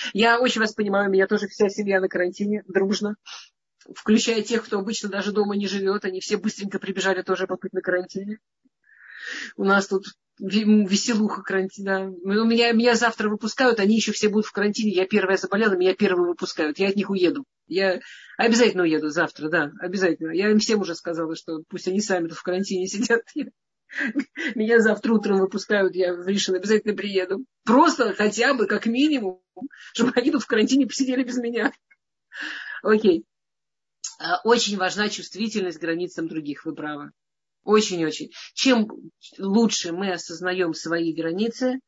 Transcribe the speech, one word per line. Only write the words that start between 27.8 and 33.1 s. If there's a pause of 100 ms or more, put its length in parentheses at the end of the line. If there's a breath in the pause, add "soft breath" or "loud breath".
хотя
бы,
как
минимум, (520 loud breath)
чтобы
они
тут
в
карантине
посидели
без
меня. (1120 loud breath)
Окей. (960)